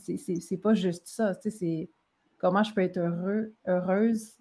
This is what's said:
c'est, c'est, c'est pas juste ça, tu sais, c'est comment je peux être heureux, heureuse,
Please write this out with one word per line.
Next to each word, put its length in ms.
c'est, 160
c'est, 240
c'est 160
pas 180
juste 320
ça, 280
tu 160
sais, 80
c'est 300
comment 240
je 120
peux 80
être 160
heureux, 540
heureuse, 760